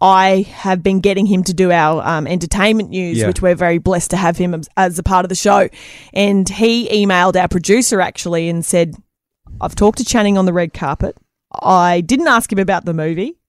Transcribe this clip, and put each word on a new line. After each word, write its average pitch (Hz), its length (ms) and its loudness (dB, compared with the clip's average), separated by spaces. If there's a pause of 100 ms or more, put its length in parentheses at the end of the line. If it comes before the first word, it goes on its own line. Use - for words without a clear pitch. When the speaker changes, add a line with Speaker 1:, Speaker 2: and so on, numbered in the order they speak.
Speaker 1:
I 190 500 4
have 185 320 -4
been 190 180 0
getting 196 240 2
him 190 200 2
to 185 80 -4
do 180 180 2
our, 160 360 2
um, 156 200 -2
entertainment 190 640 0
news, 175 260 -4
Speaker 2:
Yeah. 110 100 0
Speaker 1:
which 180 140 -2
we're 180 140 2
very 170 240 0
blessed 180 320 -2
to 175 60 0
have 170 200 0
him 175 160 -2
as, 160 240 -10
as 180 220 0
a 175 40 -10
part 185 220 2
of 180 40 -8
the 190 60 -4
show. 202 340 2 (440)
And 196 340 2
he 226 420 0
emailed 190 460 2
our 180 120 2
producer 196 540 0
actually 170 480 -4
and 170 160 -4
said, 170 300 0 (640)
"I've - 160 -8
talked 214 240 2
to 247 60 -6
Channing 208 320 0
on 190 80 2
the 180 80 0
red 175 200 -4
carpet. 156 420 -6 (460)
I 175 400 2
didn't 262 260 0
ask 240 240 2
him 196 80 0
about 190 260 -2
the 170 80 -4
movie. 165 420 -6 (140)